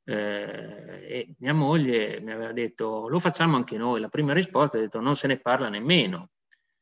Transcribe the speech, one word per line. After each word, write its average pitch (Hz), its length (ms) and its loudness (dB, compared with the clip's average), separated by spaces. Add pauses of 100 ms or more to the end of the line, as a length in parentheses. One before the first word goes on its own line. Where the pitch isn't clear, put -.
Eh, 104 1040 -6
e 120 300 -8
mia 131 160 0
moglie 135 640 4
mi 110 120 -10
aveva 113 200 -6
detto: 113 560 -4
"Lo 151 100 2
facciamo 165 380 4
anche 120 200 -2
noi." 117 240 0
La 107 80 -6
prima 147 240 0
risposta 147 440 2
ha 110 40 2
detto: 110 200 -2
"Non 135 160 2
se - 100 -2
ne 135 120 2
parla 123 300 0
nemmeno." 104 600 0 (520)